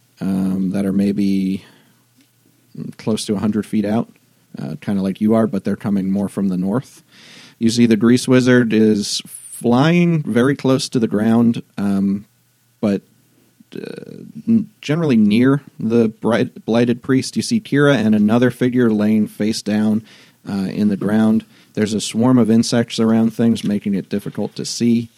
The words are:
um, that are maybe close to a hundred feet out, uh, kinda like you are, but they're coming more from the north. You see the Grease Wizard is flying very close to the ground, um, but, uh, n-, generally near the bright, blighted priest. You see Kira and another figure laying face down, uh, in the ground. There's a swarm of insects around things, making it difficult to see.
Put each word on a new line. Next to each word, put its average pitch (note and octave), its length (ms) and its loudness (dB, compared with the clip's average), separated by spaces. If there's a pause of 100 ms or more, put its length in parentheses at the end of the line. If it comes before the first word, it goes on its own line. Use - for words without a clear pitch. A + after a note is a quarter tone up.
(220)
um, F#2+ 480 -2
that G2 160 -4
are F#2+ 80 -2
maybe G2 720 -2 (1300)
close - 280 -4
to A2 80 -2
a F#2+ 60 -2
hundred G#2+ 260 -2
feet G#2+ 200 -2
out, A2 240 -2 (480)
uh, - 240 -10
kinda G2+ 200 -4
like F#2+ 200 -4
you G#2+ 120 2
are, A2 140 2
but F#2+ 160 -4
they're G2+ 120 -2
coming G2 360 -2
more G2 180 -2
from G2 200 -2
the F#2 80 -2
north. G2 460 -6 (540)
You A2+ 120 2
see A#2 160 2
the A2 120 4
Grease A#2+ 300 2
Wizard B2 460 4
is G#2+ 540 2
flying D#3+ 960 0
very B2+ 320 0
close C3 340 0
to C3 100 -2
the A2 80 0
ground, A2+ 540 2 (160)
um, G2 480 -2 (540)
but, G2+ 220 0 (760)
uh, G1+ 40 -10 (680)
n-, A2+ 220 0 (120)
generally D3 360 -2
near A#2+ 440 4 (160)
the A2+ 300 2
bright, A2+ 580 -2
blighted A#2 380 0
priest. C3 320 -2
You A2+ 60 -4
see A2+ 180 -2
Kira C#3+ 360 2
and G#2+ 200 2
another A#2 360 4
figure B2 380 2
laying G#2+ 380 2
face G#2+ 340 -4
down, G#2+ 420 0 (440)
uh, G2 240 -4
in G#2 160 0
the G2 100 0
ground. A2 460 0 (300)
There's G#2+ 200 -2
a G2+ 80 -2
swarm B2+ 360 2
of A2 120 4
insects A#2 500 0
around A2+ 320 2
things, A#2 320 0
making G#2 300 -4
it F2+ 160 -4
difficult - 460 -8
to - 100 -8
see. A#2 520 -2